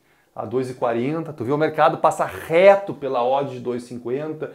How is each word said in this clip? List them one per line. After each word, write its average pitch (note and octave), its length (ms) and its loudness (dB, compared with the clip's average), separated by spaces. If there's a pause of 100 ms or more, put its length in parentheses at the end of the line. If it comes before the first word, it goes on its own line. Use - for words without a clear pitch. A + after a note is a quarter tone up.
(340)
a A#2 100 -10
dois B2 260 -4
e C3 40 -12
quarenta. C3 580 -4
Tu B2 120 -10
vê B2 80 -2
o D3 60 0
mercado D#3 400 2
passa D#3+ 260 0
reto F#3+ 720 4
pela C3 280 -2
odd C3 300 0
de B2+ 80 -12
dois A#2+ 240 -6
e - 40 -20
cinquenta, C#3+ 680 -8